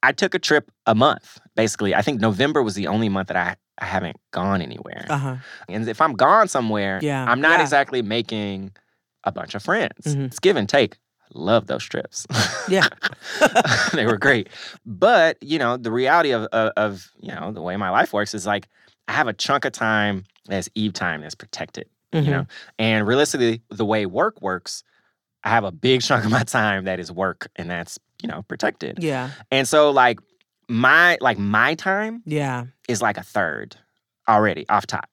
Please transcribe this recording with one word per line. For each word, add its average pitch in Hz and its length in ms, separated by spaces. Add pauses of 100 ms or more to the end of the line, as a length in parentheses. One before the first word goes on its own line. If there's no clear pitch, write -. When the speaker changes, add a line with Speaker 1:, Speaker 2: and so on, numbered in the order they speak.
Speaker 1:
I 131 120
took - 200
a 180 60
trip - 320 (160)
a 110 80
month, - 440 (160)
basically. 104 380
I 104 80
think 131 200
November 123 420
was 104 100
the 95 140
only 107 220
month 95 180
that 87 100
I, 90 180 (240)
I - 60
haven't 92 320 (140)
gone 95 300
anywhere. - 480
Speaker 2:
Uh-huh. 135 260 (320)
Speaker 1:
And 110 200
if 113 140
I'm 156 120
gone 170 340
somewhere, 104 540
Speaker 2:
Yeah. 139 280
Speaker 1:
I'm 127 120
not 160 160
Speaker 2:
Yeah. 175 60
Speaker 1:
exactly 139 380
making 104 680 (520)
a - 80
bunch - 240
of 101 80
friends. - 420
Speaker 2:
Mm-hmm. 143 200
Speaker 1:
It's 127 140
give 190 180
and 104 120
take. 139 280 (360)
Love 104 340
those 67 160
trips. - 480
<laughs> - 380
Speaker 2:
Yeah. 185 180 (520)
<laughs> - 540
Speaker 1:
They 131 120
were 113 120
great. 113 320 (360)
But, 165 560
you 143 180
know, 123 180
the 117 140
reality 139 400
of, 110 140
of, 110 320
of, 101 420
you - 140
know, 82 180
the 98 100
way 90 160
my 98 120
life 107 240
works 104 200
is, 95 120
like, 104 220 (400)
I - 60
have 135 140
a 110 60
chunk 139 320
of 131 60
time 104 540 (220)
that's 98 280
Eve 107 180
time 82 280
that's 76 140
protected, - 520 (260)
Speaker 2:
Mm-hmm. 156 120
Speaker 1:
you 143 60
know? 135 140 (340)
And 110 280
realistically, 123 640
the 107 160
way 107 200
work 151 360
works, 92 420 (600)
I 104 60
have 113 140
a 95 80
big 123 300
<laughs> - 60
chunk 117 180
of 107 60
my 107 120
time 104 420
that 92 140
is 85 120
work, 90 440
and 85 140
that's, 85 280 (240)
you 233 80
know, - 140
protected. - 600
Speaker 2:
Yeah. 135 280 (200)
Speaker 1:
And 135 160
so, 151 240
like, 127 280 (480)
my, 147 540
like, 117 160
my 107 380
time 214 500
Speaker 2:
Yeah. 139 400 (220)
Speaker 1:
is, 113 140
like, 107 160
a 92 60
third 73 520 (520)
already 107 420
off 101 180
top. - 260